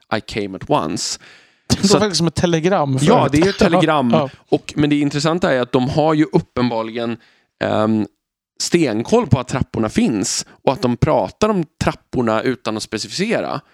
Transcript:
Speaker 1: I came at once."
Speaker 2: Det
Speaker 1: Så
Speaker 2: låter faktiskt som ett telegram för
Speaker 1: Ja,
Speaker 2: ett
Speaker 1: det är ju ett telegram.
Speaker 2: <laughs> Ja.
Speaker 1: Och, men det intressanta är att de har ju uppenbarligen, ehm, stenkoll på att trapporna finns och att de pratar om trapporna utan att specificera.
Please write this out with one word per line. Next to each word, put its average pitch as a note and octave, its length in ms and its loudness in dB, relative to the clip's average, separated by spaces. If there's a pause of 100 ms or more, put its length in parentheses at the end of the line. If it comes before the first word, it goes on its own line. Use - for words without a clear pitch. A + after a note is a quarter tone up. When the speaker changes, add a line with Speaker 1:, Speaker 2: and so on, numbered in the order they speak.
(180)
Speaker 1:
I G2+ 40 -4
came G2+ 360 -8
at - 120 -16
once." F#2 500 -2 (480)
Speaker 2:
Det - 80 0
Speaker 1:
Så - 80 -6
Speaker 2:
låter G3 160 4
faktiskt G3 180 0
som E3+ 100 0
ett - 80 -4
telegram D#3+ 640 0
för C#3+ 60 2
Speaker 1:
Ja, G3+ 200 4
Speaker 2:
ett C#3 60 -2
Speaker 1:
det D3 60 2
är E3 60 4
ju G3 60 2
ett F#3+ 100 -6
telegram. D#3+ 500 2
Speaker 2:
<laughs> A2+ 40 4
Ja. C#3+ 160 2 (200)
Speaker 1:
Och, - 260 -2
men D3 140 2
det D3 100 2
intressanta D3+ 540 0
är B2 80 0
att A#2+ 100 -4
de B2+ 180 2
har D#3 240 2
ju D3+ 180 2
uppenbarligen, A#2 840 -2 (460)
ehm, G#2+ 440 0 (540)
stenkoll D#3+ 640 0
på C3 120 2
att B2 80 -8
trapporna A#2 420 -4
finns C3+ 560 -2 (180)
och C3+ 100 2
att A2+ 80 -4
de A#2+ 160 0
pratar D3 520 0
om F#3+ 140 0 (200)
trapporna A#2 580 -2
utan A#2 360 -4
att G#2 60 -8
specificera. A#2 800 -4 (120)